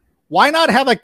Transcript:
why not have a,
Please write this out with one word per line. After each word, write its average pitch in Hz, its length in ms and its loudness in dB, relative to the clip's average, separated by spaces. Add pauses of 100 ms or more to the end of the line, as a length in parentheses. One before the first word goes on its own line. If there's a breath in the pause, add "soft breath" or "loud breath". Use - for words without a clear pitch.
(280)
why 196 220 2
not 320 200 -2
have 262 180 0
a, 233 160 0